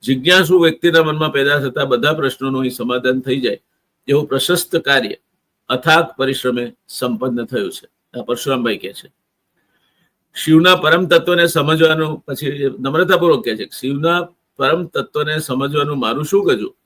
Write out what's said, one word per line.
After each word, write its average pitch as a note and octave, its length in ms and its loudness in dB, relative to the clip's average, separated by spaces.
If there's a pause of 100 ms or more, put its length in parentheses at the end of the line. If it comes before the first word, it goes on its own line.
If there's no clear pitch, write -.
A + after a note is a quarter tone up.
જિજ્ઞાસુ E3 560 4
વ્યક્તિના E3 440 4
મનમાં D#3 300 0
પેદા C#3+ 260 2
થતા C#3 260 -2
બધા C3+ 280 0
પ્રશ્નોનું C3+ 480 -4
અહીં C3 100 -2
સમાધાન B2 500 -2
થઈ C3+ 200 -4
જાય A#2 220 -4 (460)
એવું C#3+ 200 0
પ્રશસ્ત E3+ 480 -2
કાર્ય C3+ 400 0 (520)
અથાગ D#3+ 380 2 (120)
પરિશ્રમે B2+ 560 -2 (140)
સંપન્ન A#2+ 560 -4
થયું A2 280 -6
છે. - 460 -18
આ A#2+ 40 -10
પરશુરામભાઈ A#2+ 540 -4
કહે G2 160 -12
છે. - 200 -20 (1200)
શિવના E3 420 4
પરમ E3+ 300 2
તત્વને E3+ 400 4
સમજવાનું, D#3 720 2
પછી C#3 600 -6
નમ્રતાપૂર્વક D#3+ 680 2
કહે A#2 120 -4
છે G#2+ 80 -8
કે - 60 -20 (100)
શિવના E3 480 -2 (280)
પરમ D#3 300 0
તત્વને D3+ 520 -6
સમજવાનું C#3+ 600 -4
મારું B2 260 -2
શું G3 220 2
ગજું? A2+ 400 -2